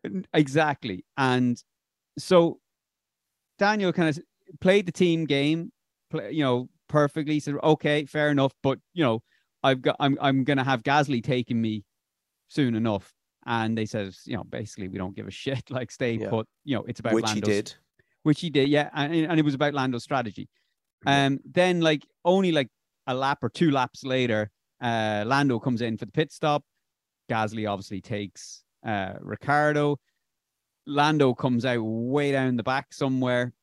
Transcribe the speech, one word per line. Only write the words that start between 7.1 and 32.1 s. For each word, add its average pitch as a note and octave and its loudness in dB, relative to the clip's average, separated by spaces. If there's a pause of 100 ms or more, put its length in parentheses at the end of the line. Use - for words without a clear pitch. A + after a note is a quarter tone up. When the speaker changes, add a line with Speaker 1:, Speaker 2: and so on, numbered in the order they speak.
Speaker 1:
He D3 0
said, C#3+ -6
"Okay, D3 4
fair D3 0
enough, C#3 2
but, C3+ 0 (140)
you E3+ 0
know, A2+ 0 (400)
I've C3 4
got, C#3+ 0
I'm, C#3 2
I'm C3+ 2
gonna C3+ 0
have C3 0
Gasly C#3 2
taking B2 -2
me A2 -4 (680)
soon B2 0
enough." A2 -2 (320)
And A2+ 0
they A2 -2
said, G2 -6 (120)
you B2 -8
know, - -8
basically, G#2+ -10
"We F#2+ -10
don't F#2+ -8
give G#2 -12
a F#2+ -12
shit. C3 -8
<laughs> - -20
Like, B2+ -8
stay A#2+ -4
Speaker 2:
Yeah. G#2+ -6
Speaker 1:
put." A2 -2 (160)
You C3 -4
know, G2+ -4
it's A#2+ -10
about A2+ -2
Speaker 2:
Which A2 0
he G#2+ 0
Speaker 1:
Lando's G#2+ 0
Speaker 2:
did. G#2 -2 (500)
Speaker 1:
Which D3+ 2
he F3 -4
did, C#3 2
yeah. D3 2
And, D3 -2
and D#3+ 2
it D3+ 4
was C#3 2
about D3 0
Lando's C3 -2
strategy. A#2 -6 (580)
Speaker 2:
Yeah. C#3 4
Speaker 1:
Um, C3+ 0
then, F3+ 2
like, D#3 2 (180)
only, F#3 4
like, C#3 0 (380)
a B2+ -2
lap C3+ -2
or A#2+ -2
two E3 4
laps B2+ -2
later, A#2+ 0 (280)
uh, A2 -2
Lando C3+ 2
comes A#2+ -2
in A2+ -4
for A#2+ -10
the G2 -18
pit D#3 -2
stop. D3 -2 (680)
Gasly A2 -2
obviously G2 -6
takes, - -12 (220)
uh, G2 -4
Ricciardo. D3 0 (880)
Lando D3 2
comes B2 -2
out A#2+ 0
way B2 -2